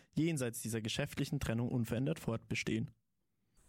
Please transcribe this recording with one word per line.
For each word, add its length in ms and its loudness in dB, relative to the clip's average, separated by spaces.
jenseits 480 2
dieser 220 -2
geschäftlichen 580 -2
Trennung 300 0
unverändert 480 0
fortbestehen.“ 720 -2